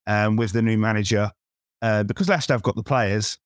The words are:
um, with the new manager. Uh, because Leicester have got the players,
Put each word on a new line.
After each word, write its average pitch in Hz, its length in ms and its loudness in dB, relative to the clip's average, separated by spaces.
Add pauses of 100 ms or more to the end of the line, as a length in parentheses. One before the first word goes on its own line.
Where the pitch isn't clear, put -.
um, 107 300 2
with 113 160 0
the 113 100 0
new 113 160 2
manager. 107 520 0 (520)
Uh, 107 200 2
because 175 280 -2
Leicester 151 240 0
have 110 80 -2
got - 140 0
the 110 60 -6
players, 107 640 -2